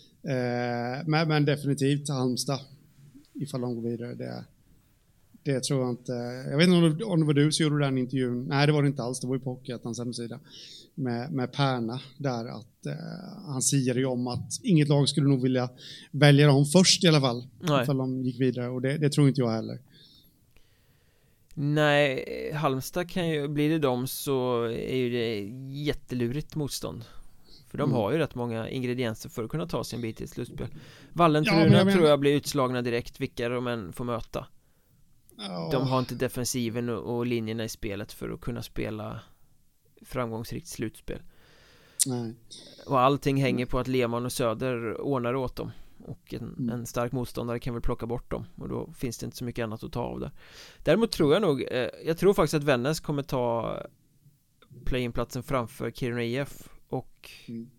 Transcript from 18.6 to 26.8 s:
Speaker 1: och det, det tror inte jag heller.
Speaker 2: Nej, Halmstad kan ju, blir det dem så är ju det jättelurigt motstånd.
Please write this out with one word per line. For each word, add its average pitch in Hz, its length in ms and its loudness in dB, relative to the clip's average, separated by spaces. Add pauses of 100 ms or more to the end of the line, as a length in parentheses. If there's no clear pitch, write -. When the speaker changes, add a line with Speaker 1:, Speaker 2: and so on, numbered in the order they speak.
Speaker 1:
och 127 120 -4
det, 131 160 0
det 147 120 4
tror 147 180 6
inte 131 140 4
jag 117 100 2
heller. 113 280 -4 (1700)
Speaker 2:
Nej, 147 1000 2
Halmstad 151 560 -2
kan 175 200 -2
ju, 147 180 -2
blir 147 220 2
det 165 100 2
dem 131 280 0
så 127 560 0
är 113 320 -4
ju 127 140 0
det 117 300 -2 (440)
jättelurigt 127 720 -4
motstånd. - 480 -6 (640)